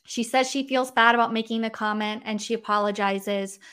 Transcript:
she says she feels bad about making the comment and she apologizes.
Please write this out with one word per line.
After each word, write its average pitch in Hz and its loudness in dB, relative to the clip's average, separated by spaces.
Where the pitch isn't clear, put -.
she - -6
says 262 2
she 269 -4
feels 262 0
bad 233 6
about 226 2
making 226 -4
the 220 -2
comment 214 -4
and 214 -4
she 226 -4
apologizes. 202 -2